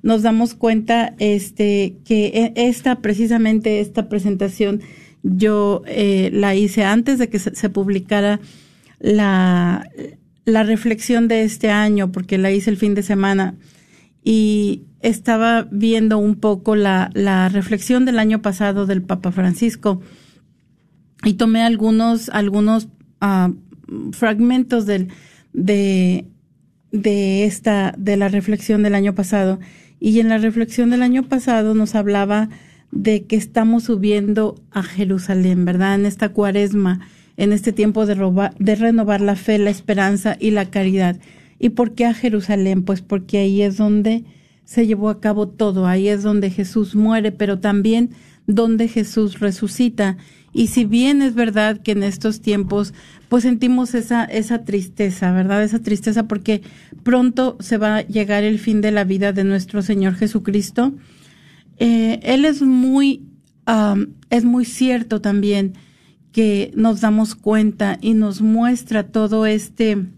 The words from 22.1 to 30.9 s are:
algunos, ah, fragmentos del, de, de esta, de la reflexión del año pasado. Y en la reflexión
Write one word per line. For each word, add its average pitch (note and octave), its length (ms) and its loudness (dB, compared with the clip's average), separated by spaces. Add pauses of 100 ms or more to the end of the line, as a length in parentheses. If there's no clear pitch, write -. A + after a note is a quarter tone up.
algunos, G#3 600 0 (340)
ah, F#3 280 2 (600)
fragmentos A#3+ 720 0
del, G3 240 -2 (460)
de, F#3+ 720 0 (680)
de G3+ 540 0
esta, G3+ 500 -2
de G3 220 0
la G3+ 100 0
reflexión G#3 540 0
del G#3 120 2
año G3+ 200 0
pasado. F#3+ 460 0 (400)
Y A3 200 2
en A3+ 80 2
la A3 80 2
reflexión A3+ 540 0